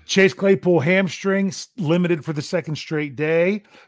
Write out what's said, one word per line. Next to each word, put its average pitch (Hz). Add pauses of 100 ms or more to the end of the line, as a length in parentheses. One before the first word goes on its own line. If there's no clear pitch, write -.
Chase 190
Claypool 190
hamstring 190
s-, -
limited 170
for 160
the 147
second 160
straight 151
day. 170 (240)